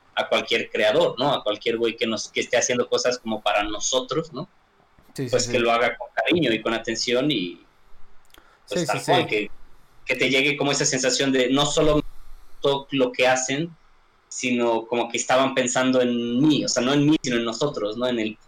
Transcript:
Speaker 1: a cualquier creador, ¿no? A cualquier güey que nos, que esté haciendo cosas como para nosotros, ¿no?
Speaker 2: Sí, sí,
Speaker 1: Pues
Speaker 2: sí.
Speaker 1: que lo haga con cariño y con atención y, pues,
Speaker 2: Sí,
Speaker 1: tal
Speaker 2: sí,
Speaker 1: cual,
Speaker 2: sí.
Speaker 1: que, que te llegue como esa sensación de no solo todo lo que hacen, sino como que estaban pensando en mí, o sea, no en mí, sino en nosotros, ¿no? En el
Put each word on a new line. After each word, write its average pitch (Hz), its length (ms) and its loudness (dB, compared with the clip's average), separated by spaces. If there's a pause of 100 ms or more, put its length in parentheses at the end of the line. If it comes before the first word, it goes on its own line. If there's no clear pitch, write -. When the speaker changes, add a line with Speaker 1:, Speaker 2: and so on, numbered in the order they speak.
(160)
Speaker 1:
a 110 120 -2
cualquier 117 400 0
creador, 120 480 2
¿no? 135 160 0
A 113 120 -2
cualquier 107 320 -2
güey 113 200 0
que 113 120 -2
nos, 110 200 -4
que - 120 -4
esté 113 160 0
haciendo 123 320 0
cosas 123 300 0
como 107 220 -6
para 104 220 0
nosotros, 127 720 -4
¿no? 123 160 -10 (640)
Speaker 2:
Sí, 139 100 -6
sí, 120 60 -6
Speaker 1:
Pues 117 140 2
Speaker 2:
sí. 120 80 -4
Speaker 1:
que 123 80 2
lo 117 100 2
haga 117 260 2
con - 160 -12
cariño 156 400 2
y 107 80 -2
con 113 140 -2
atención 120 560 -2
y, 90 340 -4 (1040)
pues, - 120 -2
Speaker 2:
Sí, 165 80 0
Speaker 1:
tal 143 100 -2
Speaker 2:
sí, 135 80 -8
Speaker 1:
cual, 170 160 4
Speaker 2:
sí. - 60 -6
Speaker 1:
que, 107 220 -2 (560)
que 127 100 -2
te 131 120 0
llegue 139 280 2
como 143 160 0
esa 147 140 -2
sensación 135 440 0
de 127 200 2
no 143 160 2
solo 151 360 4 (580)
todo 139 300 0
lo 127 220 2
que 123 160 2
hacen, 139 420 0 (560)
sino 120 640 0
como 117 200 0
que 117 100 -6
estaban 131 360 2
pensando 127 460 2
en 120 400 0
mí, 147 240 4
o - 40 -2
sea, 120 140 0
no 127 120 2
en 147 140 4
mí, 156 140 6
sino 123 140 -2
en 117 80 0
nosotros, 113 520 -4
¿no? 123 120 -2
En 123 100 0
el 107 180 -2 (120)